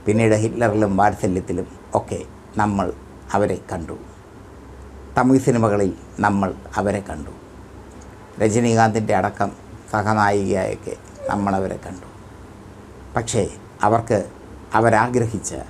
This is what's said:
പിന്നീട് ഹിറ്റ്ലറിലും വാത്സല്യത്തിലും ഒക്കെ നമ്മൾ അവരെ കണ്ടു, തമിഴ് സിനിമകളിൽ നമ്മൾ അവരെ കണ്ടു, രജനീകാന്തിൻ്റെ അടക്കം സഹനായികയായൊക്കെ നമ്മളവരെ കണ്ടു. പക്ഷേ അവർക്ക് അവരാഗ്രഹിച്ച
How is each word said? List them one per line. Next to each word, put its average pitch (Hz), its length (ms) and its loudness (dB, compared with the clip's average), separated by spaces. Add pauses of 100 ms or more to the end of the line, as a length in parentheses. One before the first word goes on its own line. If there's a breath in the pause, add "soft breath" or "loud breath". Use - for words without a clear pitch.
പിന്നീട് 107 340 4
ഹിറ്റ്ലറിലും 107 600 2
വാത്സല്യത്തിലും 95 680 0 (280)
ഒക്കെ 104 240 -2 (380)
നമ്മൾ 101 300 0 (460)
അവരെ 98 320 2
കണ്ടു, 82 300 -10 (1160)
തമിഴ് 131 300 6
സിനിമകളിൽ 107 500 2 (280)
നമ്മൾ 98 300 2 (280)
അവരെ 98 240 0
കണ്ടു, 76 320 -10 (1040)
രജനീകാന്തിൻ്റെ 110 760 4
അടക്കം 98 340 0 (400)
സഹനായികയായൊക്കെ 101 1040 0 (340)
നമ്മളവരെ 95 500 -2
കണ്ടു. 92 300 -14 (1040)
പക്ഷേ 117 320 0 (380)
അവർക്ക് 110 380 2 (540)
അവരാഗ്രഹിച്ച 120 760 2 (180)